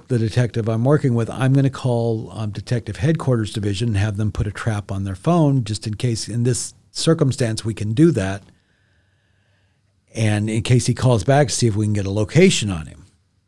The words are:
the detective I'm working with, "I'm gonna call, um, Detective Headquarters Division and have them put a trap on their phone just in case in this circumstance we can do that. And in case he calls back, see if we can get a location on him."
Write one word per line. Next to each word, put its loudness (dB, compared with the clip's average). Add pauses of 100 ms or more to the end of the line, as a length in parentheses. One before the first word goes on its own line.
the 0
detective 0
I'm 0
working 2
with, -2
"I'm 0
gonna 4
call, -2
um, -6
Detective -6
Headquarters 0
Division -2
and 0
have 0
them -2
put -2
a -6
trap -4
on -4
their -6
phone 2
just -6
in -4
case -4
in -2
this -2 (160)
circumstance 0
we -4
can -4
do 6
that. -2 (1700)
And 0
in -2
case 2
he 2
calls 2
back, 4
see 0
if 0
we 0
can 0
get -2
a -4
location 4
on -6
him." -20 (420)